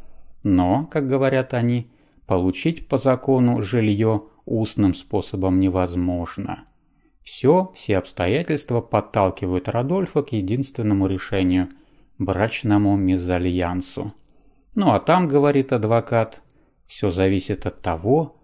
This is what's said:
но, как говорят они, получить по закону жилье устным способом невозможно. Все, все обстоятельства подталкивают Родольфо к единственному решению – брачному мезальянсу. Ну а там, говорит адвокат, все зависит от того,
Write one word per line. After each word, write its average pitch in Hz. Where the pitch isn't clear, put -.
но, 98
как 147
говорят 131
они, 120
получить 92
по 135
закону 127
жилье 107
устным 104
способом 95
невозможно. 90
Все, 180
все 98
обстоятельства 120
подталкивают 92
Родольфо 143
к -
единственному 104
решению – 92
брачному 104
мезальянсу. 90
Ну 190
а 104
там, 175
говорит 139
адвокат, 113
все -
зависит 95
от -
того, 120